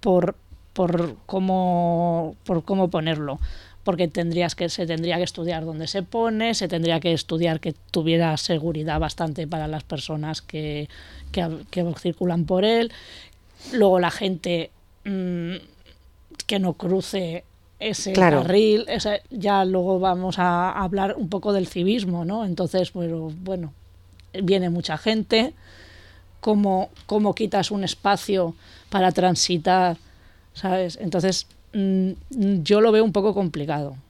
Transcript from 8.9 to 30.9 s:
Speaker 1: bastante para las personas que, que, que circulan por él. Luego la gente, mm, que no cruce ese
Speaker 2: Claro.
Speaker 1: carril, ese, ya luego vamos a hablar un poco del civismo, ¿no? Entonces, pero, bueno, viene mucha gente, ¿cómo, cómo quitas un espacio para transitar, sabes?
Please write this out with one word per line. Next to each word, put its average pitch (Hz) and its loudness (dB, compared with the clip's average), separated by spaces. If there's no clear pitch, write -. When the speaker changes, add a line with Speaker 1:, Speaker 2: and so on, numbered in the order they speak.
Speaker 1:
bastante 160 -4
para 160 -4
las 156 -6
personas 151 -6
que, 151 -6
que, 175 0
que 175 0
circulan 175 0
por 185 2
él. 233 2
Luego 202 6
la 175 2
gente, 175 -2
mm, 180 -4
que 202 -2
no 180 0
cruce 180 -4
ese 202 -4
Speaker 2:
Claro. 170 6
Speaker 1:
carril, 208 4
ese, 208 -4
ya 196 2
luego 185 0
vamos 185 0
a 180 2
hablar 196 -2
un 208 -4
poco 202 -2
del 190 0
civismo, 180 0
¿no? 214 -2
Entonces, 185 -2
pero, 165 -6
bueno, 180 -6
viene 180 2
mucha 170 -2
gente, 226 0
¿cómo, 202 2
cómo 208 2
quitas 202 -2
un 202 -2
espacio 190 0
para 185 4
transitar, 180 2
sabes? 185 -2